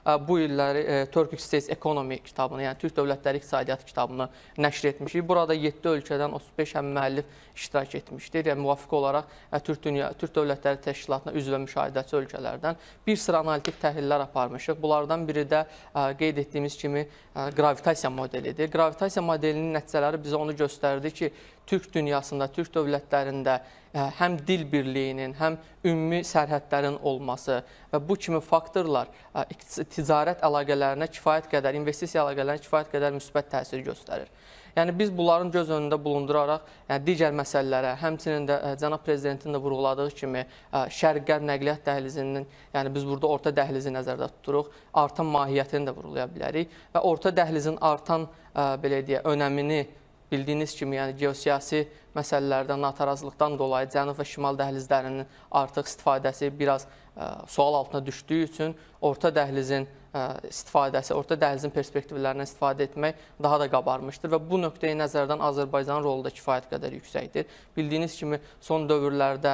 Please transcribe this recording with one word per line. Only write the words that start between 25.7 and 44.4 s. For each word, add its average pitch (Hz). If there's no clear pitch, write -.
ümumi 165
sərhədlərin 143
olması 135
və 151
bu 196
kimi 165
faktorlar, 160
ə, -
iqtis-, -
ticarət 156
əlaqələrinə 143
kifayət 156
qədər, 139
investisiya 151
əlaqələrinə 143
kifayət 156
qədər 143
müsbət 143
təsir 131
göstərir. -
Yəni, 170
biz 196
bunların 175
göz 165
önündə 151
bulunduraraq, 147
yəni, 139
digər 156
məsələlərə, 131
həmçinin 156
də, 143
ə, 143
cənab 151
prezidentin 143
də 131
vurğuladığı 135
kimi, 127
ə, 135
şərq-qərb 147
nəqliyyat 143
dəhlizinin, 139
yəni, 135
biz 139
burada 143
orta 143
dəhlizi 139
nəzərdə 127
tuturuq, 147